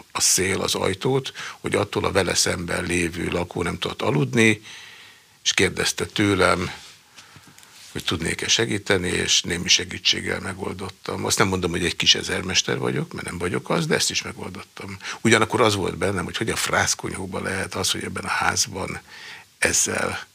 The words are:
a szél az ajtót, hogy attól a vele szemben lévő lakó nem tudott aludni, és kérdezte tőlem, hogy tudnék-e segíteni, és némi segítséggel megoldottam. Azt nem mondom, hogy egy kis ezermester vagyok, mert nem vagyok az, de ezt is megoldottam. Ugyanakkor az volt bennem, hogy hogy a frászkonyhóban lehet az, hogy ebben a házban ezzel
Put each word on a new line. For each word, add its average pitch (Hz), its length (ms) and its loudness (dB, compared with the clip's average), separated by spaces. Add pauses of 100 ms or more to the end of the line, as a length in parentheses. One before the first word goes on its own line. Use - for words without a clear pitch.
(120)
a - 100 -4
szél 92 400 2
az 92 140 0
ajtót, 101 580 0 (260)
hogy - 160 -2
attól 101 300 0
a 87 60 0
vele 90 240 2
szemben 90 480 0
lévő 85 480 -2
lakó 87 320 -2
nem 87 160 -4
tudott - 220 -6
aludni, 117 600 4 (840)
és - 100 2
kérdezte 87 520 2
tőlem, 92 680 2 (1300)
hogy - 80 -8
tudnék-e 85 420 -2
segíteni, 98 600 0
és 87 340 2
némi 87 260 -4
segítséggel 90 720 0
megoldottam. 95 840 -6
Azt 107 120 0
nem 104 100 4
mondom, 92 240 0
hogy 85 140 -2
egy 82 100 0
kis - 200 4
ezermester 90 640 -2
vagyok, 65 360 -2
mert 82 120 -8
nem - 120 -8
vagyok 98 320 -4
az, 165 180 0
de 160 80 2
ezt - 140 2
is - 120 -2
megoldottam. 98 760 -12 (240)
Ugyanakkor 110 400 6
az 107 140 6
volt 87 220 -2
bennem, 92 280 0
hogy 85 120 -6
hogy 113 120 -2
a 82 60 0
frászkonyhóban 95 880 -2
lehet 95 320 -4
az, 98 160 0
hogy 95 120 -4
ebben 95 200 -6
a 95 40 -8
házban 90 720 -2 (580)
ezzel - 600 0 (160)